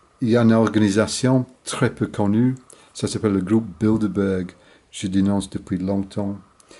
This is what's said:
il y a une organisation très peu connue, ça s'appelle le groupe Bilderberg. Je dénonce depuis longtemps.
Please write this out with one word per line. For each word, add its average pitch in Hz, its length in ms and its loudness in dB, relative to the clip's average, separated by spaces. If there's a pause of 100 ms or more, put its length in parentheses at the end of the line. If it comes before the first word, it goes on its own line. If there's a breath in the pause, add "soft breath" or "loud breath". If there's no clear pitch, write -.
(220)
il 120 80 0
y 117 80 4
a 120 40 4
une 113 120 6
organisation 110 920 2 (180)
très - 260 -2
peu 113 180 -4
connue, 117 480 0 (380 loud breath)
ça - 140 -6
s'appelle 107 260 -2
le 98 80 2
groupe 110 260 0 (120)
Bilderberg. 98 720 -2 (380 soft breath)
Je - 160 -10
dénonce 98 460 -2
depuis 95 260 -8
longtemps. 98 640 -6 (400 loud breath)